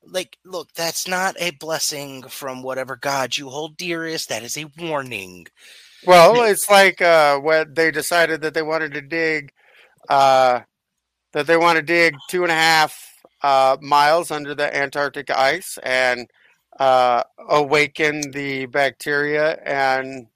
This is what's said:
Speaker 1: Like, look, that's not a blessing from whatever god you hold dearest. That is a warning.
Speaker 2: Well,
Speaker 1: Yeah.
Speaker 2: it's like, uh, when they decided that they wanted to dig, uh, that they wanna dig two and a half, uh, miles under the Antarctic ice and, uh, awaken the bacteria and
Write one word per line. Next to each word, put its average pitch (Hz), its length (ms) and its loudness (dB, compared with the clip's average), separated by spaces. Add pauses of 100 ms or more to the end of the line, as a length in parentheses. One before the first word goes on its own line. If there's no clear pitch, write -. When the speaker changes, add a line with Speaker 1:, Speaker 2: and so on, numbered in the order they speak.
Speaker 1:
Like, 175 400 -12
look, 180 300 -14
that's 165 340 -6
not 185 320 -2
a 175 100 -2
blessing 143 720 -8
from 127 400 -12
whatever 131 320 -8
god 135 420 -4
you 143 120 -10
hold 151 280 -10
dearest. 165 520 -8
That 113 160 -8
is 120 120 -10
a 151 100 -10 (120)
warning. 120 720 -10 (580)
Speaker 2:
Well, 180 300 8
Speaker 1:
Yeah. 226 160 2
Speaker 2:
it's - 180 -2
like, 196 320 6
uh, 151 380 4
when 156 340 0
they 160 160 0
decided 156 520 0
that 151 120 -6
they 160 80 -2
wanted 156 320 -6
to 147 80 -10
dig, 156 480 -4 (580)
uh, 131 520 4 (720)
that 147 160 -4
they 165 80 4
wanna 165 260 2
dig 165 320 2 (160)
two 180 140 -2
and 170 80 -2
a - 20 0
half, 160 500 2 (380)
uh, 135 380 4
miles 147 500 2
under 147 240 -8
the 143 200 -4
Antarctic 139 560 -4
ice 143 520 -2
and, 127 460 -2 (500)
uh, 127 460 2 (240)
awaken 147 840 0
the 135 360 -8
bacteria 147 1000 -2
and 131 720 -4